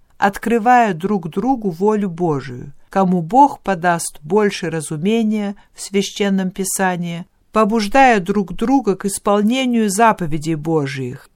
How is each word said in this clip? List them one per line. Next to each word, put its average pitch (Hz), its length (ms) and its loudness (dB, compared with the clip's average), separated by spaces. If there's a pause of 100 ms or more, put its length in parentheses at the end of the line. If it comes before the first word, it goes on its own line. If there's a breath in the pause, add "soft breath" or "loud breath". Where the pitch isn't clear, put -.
(160)
открывая 220 800 2
друг 185 340 -4
другу 220 400 -2
волю 196 400 0
Божию, 147 640 -4 (160)
кому 185 320 2
Бог 247 400 4
подаст 175 640 -2
больше 185 480 0
разумения 196 880 -2 (180 soft breath)
в - 80 -16
Священном 196 680 0
Писании, 180 760 -4 (280)
побуждая 220 640 4
друг 190 340 -2
друга 233 440 0
к - 80 -8
исполнению 214 840 0
заповедей 175 680 0
Божиих 139 800 -4